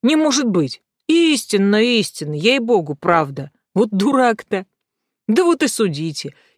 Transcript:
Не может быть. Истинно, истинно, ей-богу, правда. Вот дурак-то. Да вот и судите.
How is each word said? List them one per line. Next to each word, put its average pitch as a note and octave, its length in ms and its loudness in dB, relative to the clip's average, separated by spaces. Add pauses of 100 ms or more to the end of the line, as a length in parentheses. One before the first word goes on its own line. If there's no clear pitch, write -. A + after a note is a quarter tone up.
Не C#4 140 2
может D4 300 0
быть. F3 360 -2 (260)
Истинно, A3 760 2
истинно, A3 520 -2
ей-богу, G#3 640 0
правда. D3 560 0 (240)
Вот G#3+ 160 2
дурак-то. A3 720 0 (640)
Да B3 160 2
вот E4+ 180 2
и D4 60 0
судите. D#3+ 640 -4 (240)